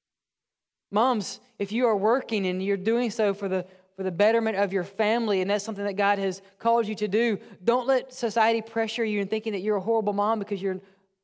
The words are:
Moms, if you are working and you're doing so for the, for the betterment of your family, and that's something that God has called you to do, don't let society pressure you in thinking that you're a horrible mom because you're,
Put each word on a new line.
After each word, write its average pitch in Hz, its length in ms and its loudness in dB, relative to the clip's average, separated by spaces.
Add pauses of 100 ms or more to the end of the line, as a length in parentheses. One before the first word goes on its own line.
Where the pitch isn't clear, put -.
(920)
Moms, 220 480 0 (200)
if 196 120 -6
you 240 160 2
are 220 80 4
working 208 520 0
and 185 160 -2
you're 196 140 0
doing 226 340 0
so 208 220 0
for 196 160 -6
the, 185 160 -2 (300)
for 190 80 -6
the 185 80 -2
betterment 220 460 2
of 196 140 0
your 185 120 0
family, 214 580 0
and 190 80 0
that's 202 140 0
something 202 220 -6
that 202 100 -4
God 202 240 2
has 190 220 -2 (160)
called 233 300 2
you 214 80 -4
to 208 120 -2
do, 220 320 2 (240)
don't 233 240 2
let 262 260 0
society 226 480 2
pressure 226 420 -4
you 208 180 0
in 196 60 -4
thinking 220 260 -4
that 190 80 -4
you're 208 160 0
a 185 40 -4
horrible 208 320 0
mom 208 260 0
because 196 220 -6
you're, 185 180 -2 (440)